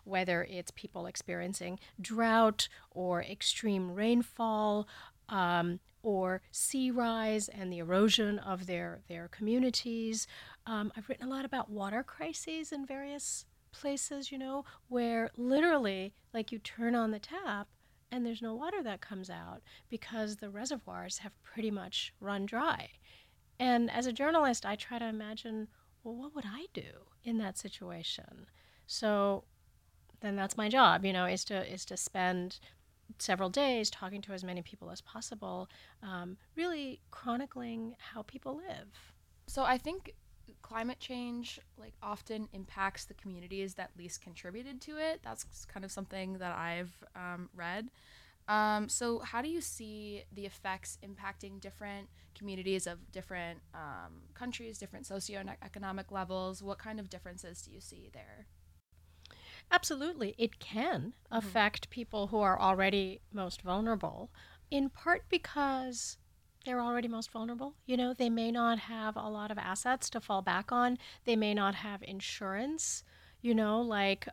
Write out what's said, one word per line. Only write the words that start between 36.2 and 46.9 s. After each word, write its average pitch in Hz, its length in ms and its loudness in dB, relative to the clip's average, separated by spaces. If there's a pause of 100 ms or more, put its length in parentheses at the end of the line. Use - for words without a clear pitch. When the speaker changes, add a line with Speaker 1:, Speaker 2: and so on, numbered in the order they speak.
Speaker 1:
really 311 460 -4 (100)
chronicling 240 880 -6
how - 220 -12
people 262 340 -8
live. - 580 -12 (340)
Speaker 2:
So 269 160 0
I 254 140 6
think 330 360 -6 (480)
climate 226 380 -6
change, 240 600 -8 (180)
like, 220 240 -20
often 214 520 -6
impacts 196 520 -4
the - 80 -16
communities 185 640 -8
that 185 220 -8
least 175 240 -12
contributed 233 600 -12
to 302 160 -10
it. 320 260 -2
That's - 420 -12
kind - 200 -10
of 196 60 -10
something 190 480 -6
that 180 140 -4
I've, 170 500 -6 (120)